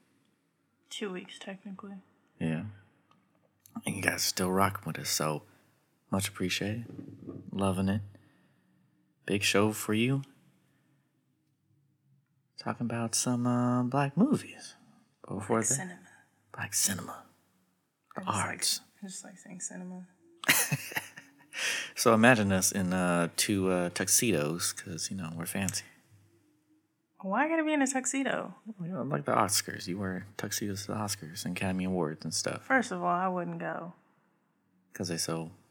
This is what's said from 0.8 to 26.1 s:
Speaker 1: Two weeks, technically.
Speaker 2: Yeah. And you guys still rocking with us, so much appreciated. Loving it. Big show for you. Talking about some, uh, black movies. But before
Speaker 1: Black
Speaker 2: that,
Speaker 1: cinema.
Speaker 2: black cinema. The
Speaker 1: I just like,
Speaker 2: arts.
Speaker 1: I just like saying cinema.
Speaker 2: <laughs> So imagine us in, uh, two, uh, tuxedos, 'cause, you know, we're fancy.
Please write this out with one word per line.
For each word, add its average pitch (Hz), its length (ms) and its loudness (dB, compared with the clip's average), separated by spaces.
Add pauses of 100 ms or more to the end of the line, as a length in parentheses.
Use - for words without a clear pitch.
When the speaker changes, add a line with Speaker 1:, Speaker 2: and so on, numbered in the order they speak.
Speaker 1:
Two 202 220 -6
weeks, 185 260 -10
technically. 196 580 -12 (440)
Speaker 2:
Yeah. 160 220 -2 (1200)
And - 100 -2
you 92 60 -4
guys 85 200 2
still - 280 0
rocking 98 360 4
with 80 120 -6
us, 71 120 -6
so 78 320 0 (680)
much 95 180 0
appreciated. 101 560 -2 (680)
Loving 95 360 2
it. 104 120 2 (1300)
Big 101 160 2
show 107 300 6
for - 220 -2
you. 131 280 4 (2250)
Talking 117 280 -4
about 117 280 -2
some, 123 320 2
uh, 123 380 4
black 139 320 0
movies. - 580 0 (480)
But 92 140 -8
before 110 220 2
Speaker 1:
Black 110 100 2
Speaker 2:
that, - 60 2
Speaker 1:
cinema. 180 260 -6 (520)
Speaker 2:
black - 220 -6
cinema. - 480 -2 (920)
The - 60 -6
Speaker 1:
I - 20 -12
just 190 120 0
like, 190 100 0
Speaker 2:
arts. - 340 -2 (220)
Speaker 1:
I 202 40 -12
just - 180 -12
like 196 140 -20
saying 185 220 -16
cinema. 180 460 -12 (420)
Speaker 2:
<laughs> - 380 0 (1120)
So 113 180 6
imagine 110 380 8
us 92 180 4
in, 92 220 0
uh, 87 340 4 (100)
two, 95 360 2
uh, 87 180 2
tuxedos, 87 840 2
'cause, - 380 -8
you 98 60 -6
know, 85 180 -8
we're 85 120 -8
fancy. 98 360 -2 (1400)